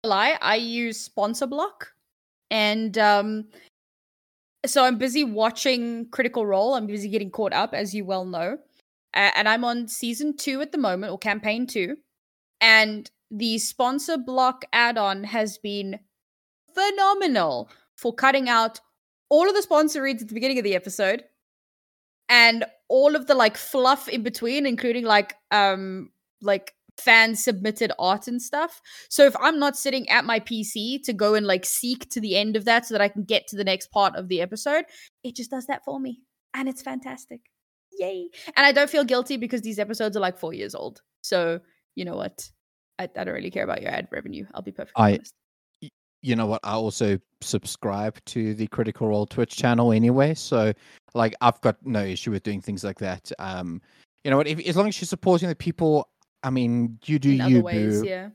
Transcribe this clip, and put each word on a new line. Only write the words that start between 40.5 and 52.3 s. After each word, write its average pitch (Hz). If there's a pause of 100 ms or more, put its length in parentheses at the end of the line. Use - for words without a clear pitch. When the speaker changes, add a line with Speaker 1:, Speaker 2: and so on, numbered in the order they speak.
Speaker 1:
years 101
old. - (200)
So 170 (360)
you 180
know 170
what? - (480)
I, 185
I 185
don't 180
really 185
care -
about -
your -
ad -
revenue. -
I'll -
be 98
perfectly -
Speaker 2:
I 104
Speaker 1:
honest. - (480)
Speaker 2:
y-, 151 (320)
you 123
know 113
what? 110
I 101
also 107 (240)
subscribe 104
to 110
the 107
Critical 110
Role 104
Twitch -
channel 120
anyway. 127
So, 110 (400)
like, 113
I've 120
got 113
no 110
issue 95